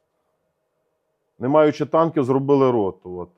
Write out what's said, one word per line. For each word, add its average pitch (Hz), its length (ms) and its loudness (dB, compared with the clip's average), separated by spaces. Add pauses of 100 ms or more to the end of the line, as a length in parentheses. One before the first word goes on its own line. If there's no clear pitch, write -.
(1400)
не 120 100 -6
маючи 151 380 2
танків, 160 380 0
зробили 135 460 2
роту, 92 480 -4
от, 87 200 -14